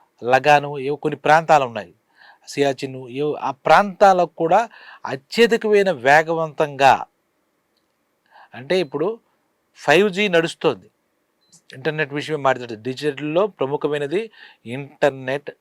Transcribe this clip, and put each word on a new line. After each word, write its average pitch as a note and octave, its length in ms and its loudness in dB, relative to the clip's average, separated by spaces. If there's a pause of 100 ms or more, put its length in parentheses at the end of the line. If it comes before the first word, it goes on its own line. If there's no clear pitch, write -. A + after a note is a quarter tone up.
(240)
లగాను, C#3+ 560 2
ఏవో C3+ 160 -4
కొన్ని D3 220 -4
ప్రాంతాలు D3+ 480 4
ఉన్నాయి, G2+ 280 -10 (540)
సియాచిన్, C3 640 -6
ఏవో C#3+ 240 -6
ఆ - 180 -8
ప్రాంతాలకు F3+ 840 2
కూడా F3+ 340 0 (360)
అత్యధికమైన G#3 840 0
వేగవంతంగా, D3 1120 2 (1500)
అంటే C#3+ 240 -4
ఇప్పుడు E3+ 400 -4 (560)
ఫైవ్ F#3 340 2
జీ G3 180 -2
నడుస్తోంది. D#3+ 600 -2 (840)
ఇంటర్నెట్ D3+ 380 -6
విషయమే D3 300 -6
మాట్లాడుతుంది. A#2+ 400 -4
డిజిటల్లో D3 640 -4
ప్రముఖమైనది D3 840 -6 (340)
ఇంటర్నెట్ C3+ 840 -6 (120)